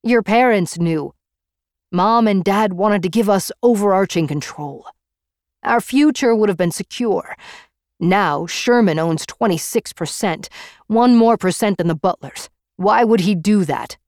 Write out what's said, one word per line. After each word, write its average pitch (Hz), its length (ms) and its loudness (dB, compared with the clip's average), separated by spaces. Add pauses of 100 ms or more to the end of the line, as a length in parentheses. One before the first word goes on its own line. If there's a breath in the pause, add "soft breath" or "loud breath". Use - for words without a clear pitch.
Your 226 220 0
parents 220 520 2
knew. 160 380 -2 (760)
Mom 220 340 2
and 196 160 2
Dad 202 300 0
wanted 190 320 0
to 185 40 -2
give 202 200 0
us 196 240 0 (100)
overarching 196 640 2
control. 147 640 -10 (760)
Our 233 180 0
future 277 540 2
would 214 140 2
have 180 100 -2
been 175 140 0
secure. - 640 -6 (640 loud breath)
Now 170 460 0
Sherman 214 520 0
owns 160 260 -2
twenty-six - 680 -4
percent, - 560 -6 (400 loud breath)
one 240 260 4
more 226 220 6
percent 190 420 -2
than 170 80 -2
the 165 80 0
Butlers. - 560 -6 (260)
Why 214 280 2
would 220 160 2
he 185 160 0
do 190 300 2
that? 139 420 -8